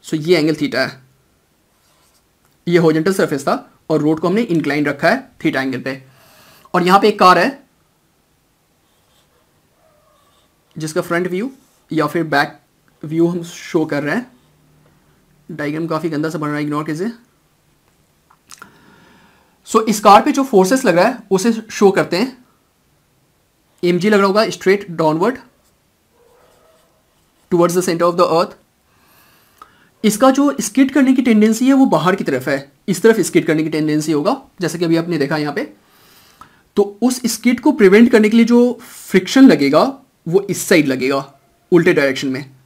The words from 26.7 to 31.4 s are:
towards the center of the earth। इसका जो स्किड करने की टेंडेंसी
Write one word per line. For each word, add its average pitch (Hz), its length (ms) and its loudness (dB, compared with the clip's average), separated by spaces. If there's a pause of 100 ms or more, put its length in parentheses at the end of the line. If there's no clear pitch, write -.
towards 170 180 2
the 180 100 0
center 170 200 -4
of 175 120 0
the 175 180 0
earth। 180 200 0 (1500)
इसका 220 260 2
जो 277 300 0
स्किड - 340 0
करने 262 180 2
की 262 100 2
टेंडेंसी 220 440 2